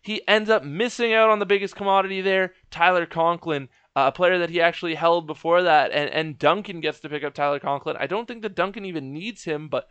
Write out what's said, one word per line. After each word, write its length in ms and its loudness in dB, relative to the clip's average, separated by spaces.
He 260 -8
ends 220 2
up 140 2
missing 500 -2
out 160 6
on 80 4
the 80 -2
biggest 300 0
commodity 460 0
there, 320 0
Tyler 340 2
Conklin, 640 -2
uh, 120 4
a 40 2
player 280 2
that 100 -2
he 100 -4
actually 360 0
held 320 2
before 340 2
that, 300 4
and, 180 0
and 300 -4
Duncan 420 0
gets 200 -4
to 80 -14
pick 140 -8
up 120 -8
Tyler 240 -2
Conklin. 400 -4
I 80 -4
don't 200 -6
think 140 -12
that 140 -8
Duncan 300 -4
even 280 -10
needs 300 -12
him, 240 -6
but 240 -6